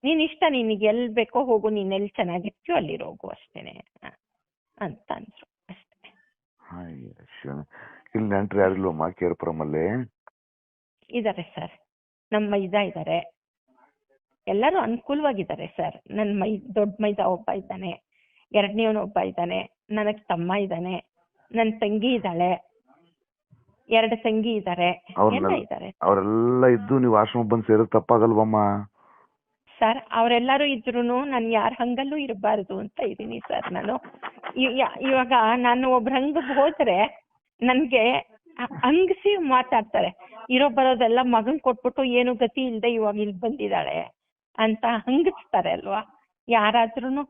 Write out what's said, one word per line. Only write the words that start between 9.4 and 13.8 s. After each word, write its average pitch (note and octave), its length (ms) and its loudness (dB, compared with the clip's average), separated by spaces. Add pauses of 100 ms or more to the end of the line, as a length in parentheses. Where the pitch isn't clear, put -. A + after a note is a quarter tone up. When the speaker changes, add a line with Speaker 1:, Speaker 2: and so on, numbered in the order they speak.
Speaker 1:
ಇದಾರೆ G#3+ 320 -4
ಸರ್, - 300 -12 (600)
ನಮ್ಮ G#3+ 200 0
ಮೈದ G3 220 -2
ಇದಾರೆ, E3+ 640 -4 (1080)